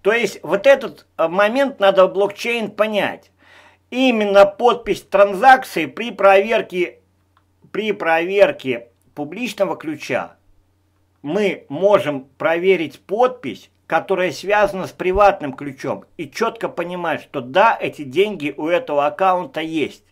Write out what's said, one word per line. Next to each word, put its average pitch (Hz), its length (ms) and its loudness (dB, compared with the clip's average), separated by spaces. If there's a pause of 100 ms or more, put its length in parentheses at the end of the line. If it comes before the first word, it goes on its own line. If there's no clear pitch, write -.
То 196 100 0
есть, 233 300 -2
вот 185 240 -4
этот, 208 400 2 (140)
э, 165 80 0
момент 214 520 0
надо 190 280 4
в 185 60 -6
блокчейн 208 580 -4
понять. 208 580 -4 (640)
Именно 214 560 4
подпись 208 560 -2
транзакции 202 840 4
при 226 260 -8
проверке, 196 880 2 (760)
при 214 220 -4
проверке 165 960 0 (260)
публичного 175 640 -6
ключа 135 580 -8 (840)
мы 175 480 -4
можем 147 560 0 (120)
проверить 165 600 0
подпись, 220 720 -4 (180)
которая 175 440 -2
связана 196 560 -2
с - 40 -14
приватным 185 640 0
ключом, 131 520 -8 (120)
и 147 120 -10
четко 220 380 -6
понимать, 175 540 -6
что - 200 -10
да, 175 380 2
эти 147 240 -8
деньги 151 540 -2
у 156 100 -6
этого 165 380 0
аккаунта 180 560 -2
есть. 160 500 -6